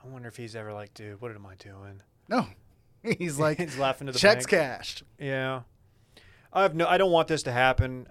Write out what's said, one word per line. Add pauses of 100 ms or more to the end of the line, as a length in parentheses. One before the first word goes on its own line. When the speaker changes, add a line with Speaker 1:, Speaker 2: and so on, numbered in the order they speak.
Speaker 1:
I
wonder
if
he's
ever
like,
"Dude,
what
am
I
doing?" (280)
Speaker 2:
No. (560)
<laughs>
He's
like,
Speaker 1:
<laughs>
He's
laughing
to
the
Speaker 2:
"Checks
Speaker 1:
bank.
Speaker 2:
cashed." (160)
Speaker 1:
Yeah. (920)
I
have
no,
I
don't
want
this
to
happen.